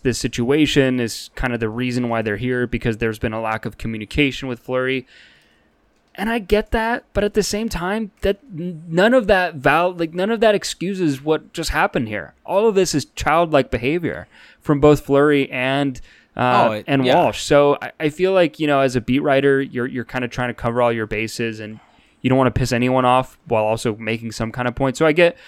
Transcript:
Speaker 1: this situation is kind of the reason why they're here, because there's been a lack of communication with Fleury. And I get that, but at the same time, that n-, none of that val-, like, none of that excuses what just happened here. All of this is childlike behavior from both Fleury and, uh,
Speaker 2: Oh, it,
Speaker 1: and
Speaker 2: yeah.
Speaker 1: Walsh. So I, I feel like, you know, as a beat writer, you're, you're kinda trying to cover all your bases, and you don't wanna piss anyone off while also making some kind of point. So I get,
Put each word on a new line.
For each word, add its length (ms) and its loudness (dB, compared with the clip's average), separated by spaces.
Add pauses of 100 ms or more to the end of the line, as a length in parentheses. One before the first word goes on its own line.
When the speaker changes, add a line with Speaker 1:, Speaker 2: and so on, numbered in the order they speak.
Speaker 1:
this 160 -2
situation 800 2
is 360 -6
kind 180 -4
of 80 -6
the 80 -2
reason 400 -4
why 120 -2
they're 140 -2
here, 320 -2
because 300 -2
there's 200 -4
been 140 -4
a 80 -6
lack 260 -4
of 120 -10
communication 720 -4
with 100 -8
Fleury. 480 -4 (1080)
And 140 -6
I 100 -2
get 320 -2
that, 420 -2
but 100 0
at 100 -2
the 100 2
same 260 -4
time, 420 -6 (100)
that 160 0 (180)
n-, 320 -10
none 260 4
of 140 4
that 280 2
val-, 380 2
like, 200 -4
none 160 -2
of 120 -2
that 120 6
excuses 720 -2
what 300 -2
just 180 -6
happened 360 0
here. 260 -8 (120)
All 220 2
of 80 2
this 180 2
is 120 -2 (100)
childlike 560 2
behavior 560 -4 (320)
from 200 0
both 260 6
Fleury 440 2
and, 500 -2 (380)
uh, 320 2
Speaker 2:
Oh, 40 0
it, 140 -8
Speaker 1:
and 160 2
Speaker 2:
yeah. 120 4
Speaker 1:
Walsh. 260 2
So 400 4
I, 180 -10
I 100 -2
feel 220 0
like, 280 2
you 80 0
know, 140 2
as 140 2
a 60 0
beat 220 0
writer, 360 2
you're, 280 -4
you're 180 -8
kinda 220 -6
trying 220 -6
to 40 -8
cover 300 -2
all 100 4
your 140 -4
bases, 520 -6
and 200 -16 (420)
you 80 2
don't 80 6
wanna 140 4
piss 200 -2
anyone 340 2
off 420 2
while 160 2
also 320 -2
making 380 -6
some 180 -6
kind 160 -4
of 80 -4
point. 220 -2
So 100 4
I 60 4
get, 220 4 (120)